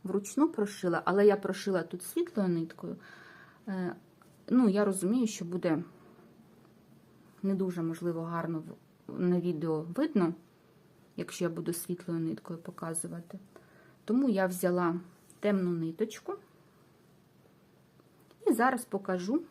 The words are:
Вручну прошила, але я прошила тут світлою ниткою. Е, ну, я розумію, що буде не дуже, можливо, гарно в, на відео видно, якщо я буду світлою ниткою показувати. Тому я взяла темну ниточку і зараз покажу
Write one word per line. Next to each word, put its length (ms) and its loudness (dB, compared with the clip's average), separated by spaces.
Вручну 420 2
прошила, 560 0
але 200 6
я 100 10
прошила 480 -2
тут 200 -10
світлою 460 -2
ниткою. 460 -4
Е, 280 -4
ну, 200 6
я 160 4
розумію, 420 2
що 180 -6
буде 380 0
не 120 0
дуже, 260 -2
можливо, 400 -2
гарно 420 -4
в, 140 -6
на 180 4
відео 420 -2
видно, 520 0
якщо 260 -6
я 60 0
буду 240 -4
світлою 460 -6
ниткою 400 -6
показувати. 800 -10
Тому 240 4
я 180 4
взяла 520 2
темну 320 2
ниточку 600 -4
і 60 6
зараз 320 2
покажу 640 -2